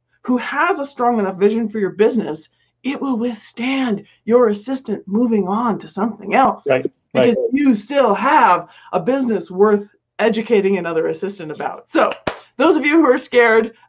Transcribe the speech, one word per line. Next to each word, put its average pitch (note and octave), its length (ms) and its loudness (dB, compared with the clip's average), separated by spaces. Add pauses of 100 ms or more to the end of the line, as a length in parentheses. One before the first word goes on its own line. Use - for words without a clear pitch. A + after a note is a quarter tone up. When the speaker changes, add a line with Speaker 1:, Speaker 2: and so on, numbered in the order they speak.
(220)
Speaker 1:
who B3+ 140 0
has D#4 440 -2
a C#4 40 -6
strong A#3+ 360 -2
enough F#3+ 160 -4
vision A3 320 0
for G#3+ 100 -8
your F#3+ 120 -2
business, F3+ 580 -2 (340)
it C4+ 180 -6
will C4+ 160 -2
withstand A#3+ 880 -4 (200)
your A#3 240 4
assistant G#3+ 580 -6
moving G#3+ 400 0
on G#3 320 -2
to - 80 -16
something G#3 480 -6
else. - 340 0
Speaker 2:
Right, C3 220 0 (240)
right. C3 120 4
Speaker 1:
Because A#3+ 100 2 (160)
you C4+ 220 2
still A#3+ 400 0
have A3 540 2 (240)
a F3+ 80 -2
business A#3 500 -2
worth G3+ 380 2 (300)
educating G#3 600 2
another E3 300 -2
assistant D#3+ 440 -8
about. D3 360 -10
So - 220 2 (460)
those D4+ 200 4
of C4 80 -2
you D4 140 2
who D#4+ 60 4
are C4 140 4
scared, A3+ 560 2 (140)